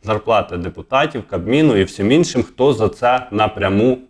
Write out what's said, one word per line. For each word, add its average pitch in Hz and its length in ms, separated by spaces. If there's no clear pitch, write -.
зарплати 107 540
депутатів, 110 720
Кабміну 117 460
і 95 80
всім 98 280
іншим, 151 320
хто 139 300
за 107 160
це 127 420
напряму 104 680